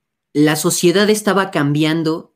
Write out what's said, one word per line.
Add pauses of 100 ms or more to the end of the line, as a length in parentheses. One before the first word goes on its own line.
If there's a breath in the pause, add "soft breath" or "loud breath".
(340)
"La
sociedad
estaba
cambiando,